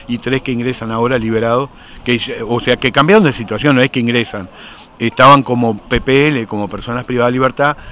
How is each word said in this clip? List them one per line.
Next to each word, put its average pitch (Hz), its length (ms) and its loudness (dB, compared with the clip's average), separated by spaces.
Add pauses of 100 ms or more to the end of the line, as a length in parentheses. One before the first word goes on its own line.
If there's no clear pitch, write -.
y 120 120 -6
tres 127 220 -2
que 131 120 -6
ingresan 120 360 -6
ahora 120 300 0
liberados, 113 500 -2 (360)
que, 120 140 0 (280)
o 120 140 -2
sea, 123 160 2
que 123 160 -2
cambiaron 175 320 4
de 135 80 2
situación, 120 420 -2
no 127 60 2
es 131 100 2
que 131 80 -4
ingresan, 117 500 -2 (480)
estaban 131 460 6
como 120 340 0
P 117 240 -4
P 139 280 2
L, 117 180 -2
como 104 200 -6
personas 117 380 -8
privadas 123 240 0
de 123 40 0
libertad, 135 440 0 (140)